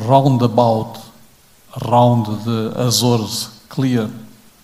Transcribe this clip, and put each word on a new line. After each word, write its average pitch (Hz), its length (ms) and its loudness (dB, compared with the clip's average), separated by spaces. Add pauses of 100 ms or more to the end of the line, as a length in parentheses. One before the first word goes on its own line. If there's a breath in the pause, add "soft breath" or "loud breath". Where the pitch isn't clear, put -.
roundabout 120 920 2 (840)
around 120 400 4 (180)
the 113 320 -4
Azores 120 920 -2
clear 123 400 -2 (540)